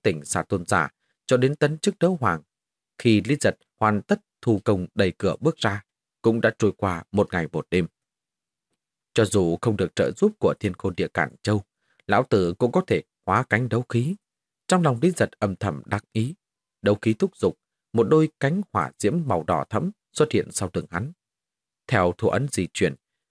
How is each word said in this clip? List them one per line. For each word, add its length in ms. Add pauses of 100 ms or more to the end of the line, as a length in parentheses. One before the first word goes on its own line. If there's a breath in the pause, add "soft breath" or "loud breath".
tỉnh 220
xà 180
tôn 220
giả, 240 (360)
cho 120
đến 180
tấn 220
chức 220
đấu 220
hoàng. 200 (560)
Khi 240
Lý 200
Giật 160 (220)
hoàn 220
tất 180 (220)
thu 220
công 320
đẩy 220
cửa 220
bước 180
ra, 280 (360)
cũng 200
đã 160
trôi 200
qua 340
một 220
ngày 180
một 180
đêm. 180 (1300)
Cho 120
dù 360
không 160
được 180
trợ 160
giúp 280
của 200
Thiên 140
Khôn 240
Địa 100
Cản 340
Châu, 220 (440)
lão 160
tử 300
cũng 180
có 160
thể 160 (220)
hóa 180
cánh 260
đấu 200
khí. 260 (520)
Trong 160
lòng 180
Lý 100
Giật 180 (100)
âm 160
thầm 300
đắc 260
ý. 240 (460)
Đấu 140
khí 180
thúc 240
giục, 220 (340)
một 100
đôi 260 (100)
cánh 220 (120)
hỏa 260
diễm 140 (120)
màu 180
đỏ 260
thẫm 220 (220)
xuất 180
hiện 200
sau 220
lưng 160
hắn. 220 (760)
Theo 300
thủ 120
ấn 220
di 220
chuyển, 220 (360)